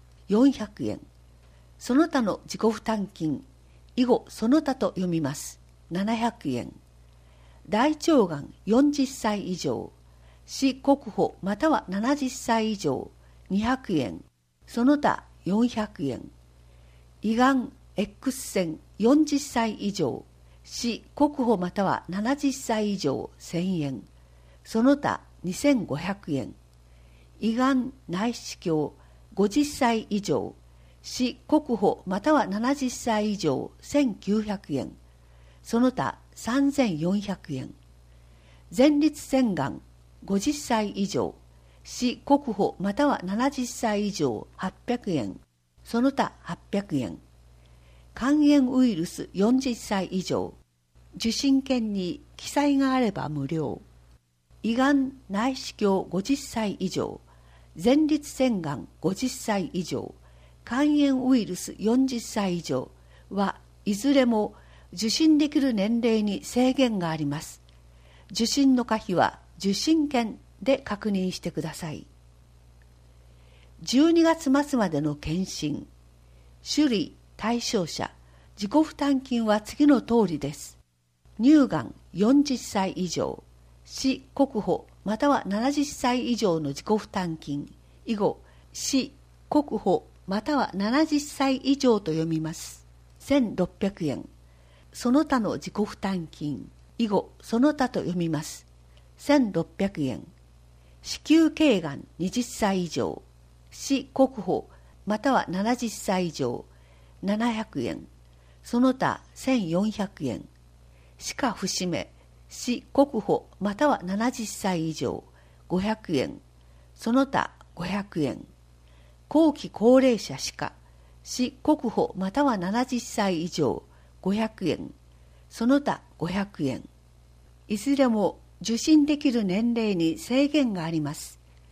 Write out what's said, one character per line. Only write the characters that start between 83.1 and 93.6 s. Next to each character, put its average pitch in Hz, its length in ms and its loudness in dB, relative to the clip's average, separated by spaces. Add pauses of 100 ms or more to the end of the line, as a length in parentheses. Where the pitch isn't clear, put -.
市 - 380 -4 (120)
国 269 300 0
保 - 240 -2 (160)
ま 214 160 -2
た 285 100 4
は 269 160 2
七 220 260 0
十 285 140 0
歳 247 460 -2
以 233 40 2
上 180 240 2
の 147 100 -4
自 139 140 -8
己 214 140 0
負 - 100 -6
担 170 300 -4
金。 - 340 -8 (320)
以 226 120 -4
後、 196 260 -2 (320)
市 - 400 -2 (340)
国 294 300 0
保 - 300 0 (200)
ま 196 140 -4
た 294 160 0
は 220 160 0
七 233 320 2
十 294 140 0
歳 269 380 -2
以 269 200 2
上 240 220 4
と 160 120 -6
読 160 160 -2
み 160 140 -2
ま 156 120 -6
す。 - 340 -16 (320)
千 262 360 0
六 180 140 0 (100)